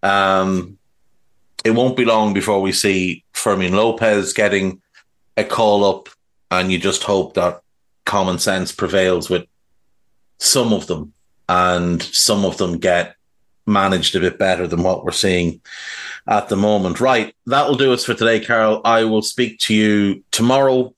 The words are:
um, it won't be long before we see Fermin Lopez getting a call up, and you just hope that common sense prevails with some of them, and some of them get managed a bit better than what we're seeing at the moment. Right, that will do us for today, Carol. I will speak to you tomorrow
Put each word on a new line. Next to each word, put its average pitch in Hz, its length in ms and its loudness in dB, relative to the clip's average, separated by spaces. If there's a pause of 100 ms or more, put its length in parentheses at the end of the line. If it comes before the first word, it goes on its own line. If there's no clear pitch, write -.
um, 95 720 0 (840)
it 110 80 0
won't 123 260 0
be 120 80 2
long 110 280 2
before 98 280 0
we 95 100 -2
see 92 520 -2 (100)
Fermin 95 400 -2
Lopez 107 600 0
getting 98 480 0 (560)
a 110 60 0
call 104 420 2
up, 95 240 -2 (420)
and 90 200 0
you 92 60 0
just 92 260 -2
hope 98 300 -2
that 87 280 -2 (440)
common 92 340 0
sense 92 320 -2
prevails 92 580 0
with 90 160 -2 (920)
some 117 340 2
of 92 140 -4
them, 76 260 -8 (340)
and 90 540 2
some - 440 0
of - 120 -2
them 87 220 -2
get 87 360 0 (500)
managed 98 500 0
a 95 40 2
bit 87 200 -2
better 92 280 0
than 85 160 -2
what 92 200 -2
we're 87 80 -6
seeing 90 500 -2 (680)
at 104 220 0
the 101 80 -2
moment. 98 420 0
Right, 120 360 0 (100)
that 139 220 0
will 143 80 0
do 131 180 2
us 120 120 -2
for 120 80 -2
today, 113 260 2
Carol. 110 440 0
I 113 200 2
will 110 180 0
speak 113 380 -4
to - 140 -2
you 104 580 2
tomorrow 127 680 2